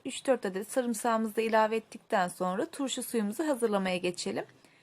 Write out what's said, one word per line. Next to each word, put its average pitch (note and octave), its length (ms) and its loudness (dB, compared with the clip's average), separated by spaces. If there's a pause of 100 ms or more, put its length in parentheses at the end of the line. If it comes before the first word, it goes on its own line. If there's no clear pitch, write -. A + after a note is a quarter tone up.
üç - 220 -6
dört B3 180 2
adet G3 260 -4
sarımsağımızı A3+ 640 0
da A3+ 60 2
ilave A3 340 4
ettikten G#3+ 520 0
sonra F#3 380 -2
turşu C4 380 -4
suyumuzu A3+ 440 -2
hazırlamaya G3+ 500 2
geçelim. F3+ 480 -4 (380)